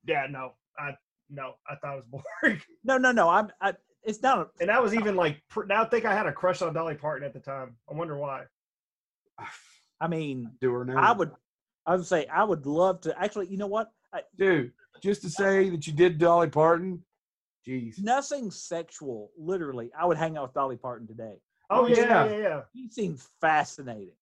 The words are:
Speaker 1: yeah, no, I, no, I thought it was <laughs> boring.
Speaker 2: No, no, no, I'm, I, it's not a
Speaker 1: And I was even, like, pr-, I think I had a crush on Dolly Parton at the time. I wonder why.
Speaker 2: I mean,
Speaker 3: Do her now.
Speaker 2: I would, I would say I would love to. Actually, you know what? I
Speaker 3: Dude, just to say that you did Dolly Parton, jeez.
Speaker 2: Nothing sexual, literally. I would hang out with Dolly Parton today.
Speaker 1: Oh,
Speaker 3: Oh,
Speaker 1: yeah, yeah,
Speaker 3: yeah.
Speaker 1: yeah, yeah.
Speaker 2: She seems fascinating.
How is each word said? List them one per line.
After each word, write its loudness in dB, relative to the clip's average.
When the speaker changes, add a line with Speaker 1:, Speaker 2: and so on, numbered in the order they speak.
Speaker 1:
yeah, -2
no, -10
I, -8
no, -12
I -12
thought -10
it -16
was -14
<laughs> -10
boring. 2
Speaker 2:
No, 2
no, 4
no, 6
I'm, 4
I, 0
it's -6
not 4
a -4
Speaker 1:
And 0
I 4
was 2
even, 0
like, 0
pr-, -6
I 4
think 0
I 2
had 0
a -2
crush -2
on -2
Dolly -4
Parton -8
at -10
the -16
time. -12
I -12
wonder -8
why. -8
Speaker 2:
I -2
mean, -6
Speaker 3:
Do 0
her -4
now. -2
Speaker 2:
I 6
would, 0
I 2
would -4
say 0
I 2
would -2
love 2
to. -4
Actually, -4
you -8
know -6
what? -4
I -8
Speaker 3:
Dude, 2
just 0
to -8
say 4
that -6
you -6
did 6
Dolly 6
Parton, 4
jeez. -8
Speaker 2:
Nothing -2
sexual, -10
literally. -6
I 0
would 4
hang -4
out -6
with -14
Dolly -2
Parton -10
today. -14
Speaker 1:
Oh, 6
Speaker 3:
Oh, 4
Speaker 1:
yeah, 6
yeah, 6
Speaker 3:
yeah. 6
Speaker 1:
yeah, -4
yeah. -2
Speaker 2:
She -16
seems -6
fascinating. -2